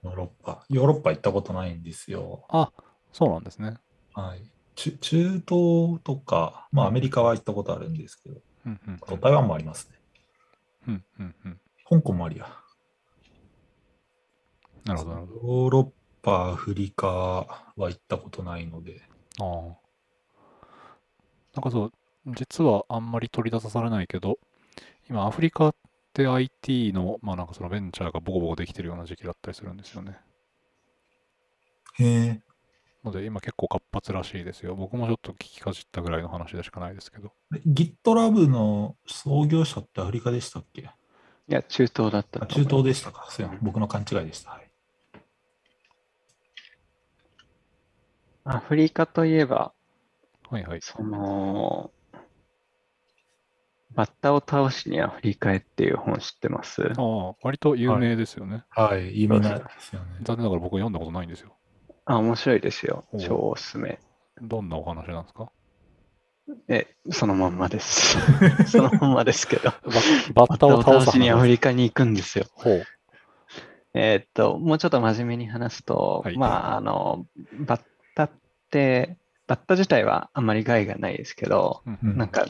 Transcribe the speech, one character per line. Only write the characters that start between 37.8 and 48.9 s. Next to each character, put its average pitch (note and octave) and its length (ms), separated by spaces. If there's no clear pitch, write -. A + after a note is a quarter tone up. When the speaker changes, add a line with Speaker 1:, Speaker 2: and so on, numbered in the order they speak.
Speaker 1:
の G#2+ 480
創 D3 400
業 D#3+ 180
者 - 160
っ - 40
て - 160
ア F2+ 60
フ G2+ 60
リ A#2 80
カ B2 120
で A#2+ 80
し - 100
た - 80
っ - 140
け？ - 80
Speaker 3:
い - 40
や、 C3 160
中 - 240
東 A2 240
だ G#2 100
っ - 40
た - 160
と A2+ 60
思 - 0
い - 20
ま - 60
す。 C#3+ 60
Speaker 1:
あ、 C#3+ 40
中 C3+ 40
東 C3+ 160
で C3 100
し - 100
た - 80
か。 - 180
す - 100
い G#2 40
ま F2 60
せ F#2 40
ん。 G2 40
Speaker 3:
う G#2+ 40
ん。 - 20
Speaker 1:
僕 G2+ 140
の G#2 80
勘 G2+ 140
違 G2+ 160
い E2 100
で D#2 60
し - 100
た。 - 80
は - 80
い。 - 120
Speaker 3:
ア B2+ 160
フ - 160
リ D#3 160